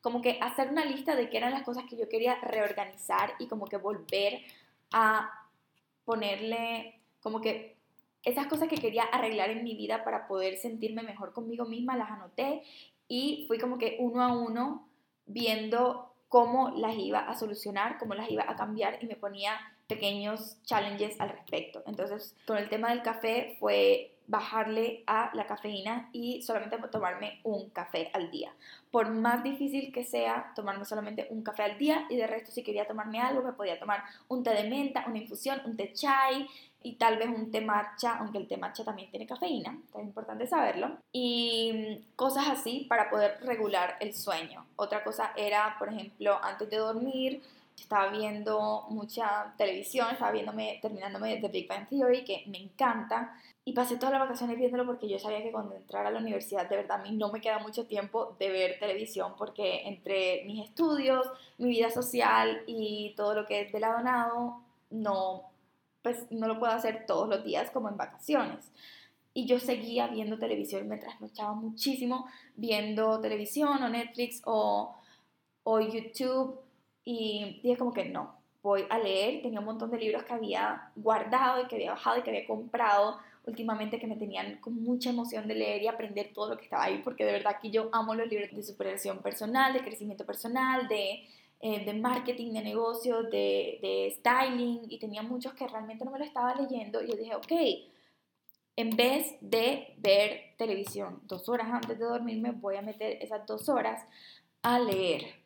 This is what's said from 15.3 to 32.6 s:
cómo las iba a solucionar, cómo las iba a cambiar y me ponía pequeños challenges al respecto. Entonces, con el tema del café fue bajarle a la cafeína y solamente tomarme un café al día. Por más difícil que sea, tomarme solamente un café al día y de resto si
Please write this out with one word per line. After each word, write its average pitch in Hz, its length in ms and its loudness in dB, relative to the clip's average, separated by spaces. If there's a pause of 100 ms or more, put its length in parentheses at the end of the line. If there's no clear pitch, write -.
cómo 247 420 6
las 220 260 -2
iba 202 240 0
a 226 140 -4
solucionar, 214 640 -4
cómo 214 160 -6
las 220 160 -6
iba 214 160 0
a 220 100 -4
cambiar 214 460 -2
y 233 40 -8
me 214 100 -8
ponía 202 420 -4 (300)
pequeños 208 760 -4
challenges 208 560 0
al 196 100 -2
respecto. - 560 -8
Entonces, 208 500 -6 (100)
con 220 100 0
el 208 120 -2
tema 220 220 0
del 240 120 0
café 226 560 -2
fue 202 540 4 (180)
bajarle 220 800 0
a 220 260 2
la 214 100 -2
cafeína 214 680 -6
y 240 300 -4
solamente 220 360 -2 (100)
tomarme 208 540 -4
un 202 280 -4
café 175 440 -4
al 170 160 -2
día. - 240 -8 (380)
Por 220 180 4
más 240 320 2
difícil 277 500 -2
que 247 120 -4
sea, 233 500 -2
tomarme 202 300 -6
solamente 214 460 -6
un 220 120 -6
café 214 220 -2
al 202 120 0
día 302 320 2
y 247 80 -2
de 220 120 2
resto 226 240 -6
si 240 100 -6